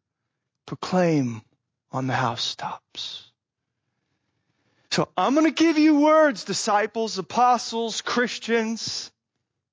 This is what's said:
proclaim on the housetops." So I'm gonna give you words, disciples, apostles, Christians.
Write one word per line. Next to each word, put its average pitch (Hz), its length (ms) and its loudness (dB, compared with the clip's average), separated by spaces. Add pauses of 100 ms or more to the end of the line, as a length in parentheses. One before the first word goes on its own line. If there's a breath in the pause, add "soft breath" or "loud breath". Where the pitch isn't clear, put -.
(640)
proclaim 147 760 0 (520)
on 131 140 -6
the 127 60 -4
housetops." - 1080 -8 (1700)
So - 240 -2
I'm 208 200 0
gonna 311 160 2
give 320 260 2
you 302 240 6
words, 302 420 4
disciples, 208 720 -2
apostles, 226 840 0
Christians. - 1080 -4 (640)